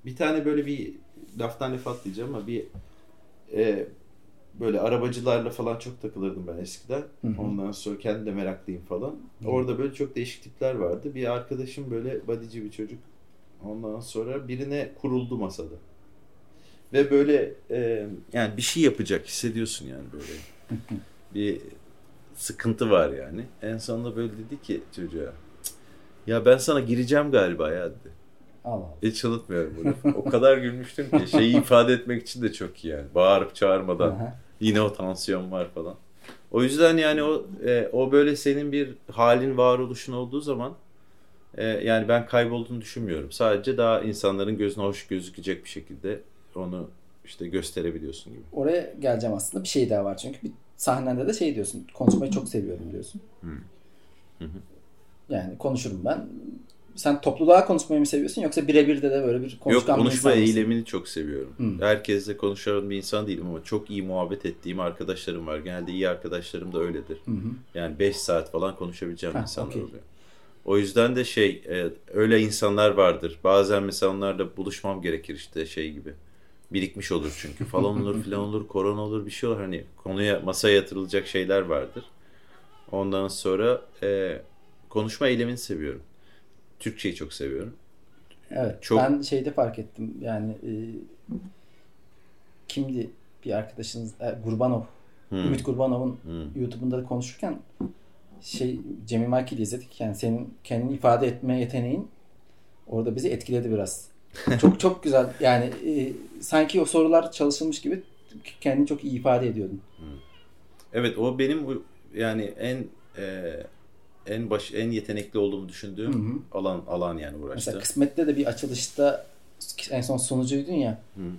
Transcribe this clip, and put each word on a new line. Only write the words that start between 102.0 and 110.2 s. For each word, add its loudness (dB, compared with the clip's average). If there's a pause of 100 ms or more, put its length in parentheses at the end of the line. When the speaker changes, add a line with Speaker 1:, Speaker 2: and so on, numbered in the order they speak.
Speaker 2:
orada -2
bizi -2
etkiledi -2
biraz. -4 (260)
Speaker 1:
<laughs> 0
Speaker 2:
Çok, 8
çok 2
güzel. 4 (100)
Yani, 4 (200)
e, 0 (280)
sanki 2
o 4
sorular 6
çalışılmış 0
gibi -4 (600)
kendini 2
çok -4
iyi -4
ifade 4
ediyordun. -4 (160)
Speaker 1:
Hmm. -18 (880)